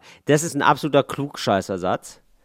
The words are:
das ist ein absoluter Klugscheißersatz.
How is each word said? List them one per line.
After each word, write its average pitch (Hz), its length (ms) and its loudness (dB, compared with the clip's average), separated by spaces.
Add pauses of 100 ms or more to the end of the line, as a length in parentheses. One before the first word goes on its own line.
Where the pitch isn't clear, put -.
(260)
das 147 180 2
ist 160 120 -6
ein 143 60 -2
absoluter 143 420 2
Klugscheißersatz. 101 1160 -4 (260)